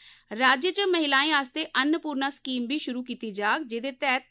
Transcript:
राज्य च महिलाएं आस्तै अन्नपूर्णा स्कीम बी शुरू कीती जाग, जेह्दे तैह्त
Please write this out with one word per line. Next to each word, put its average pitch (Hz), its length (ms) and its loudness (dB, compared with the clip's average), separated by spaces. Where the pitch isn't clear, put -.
राज्य 262 400 4
च - 80 -2
महिलाएं 320 520 2
आस्तै 294 320 0
अन्नपूर्णा 294 640 0
स्कीम 254 380 -6
बी 294 120 -2
शुरू 254 220 -6
कीती 233 300 -8
जाग, 208 320 0
जेह्दे 233 280 -6
तैह्त 262 400 -2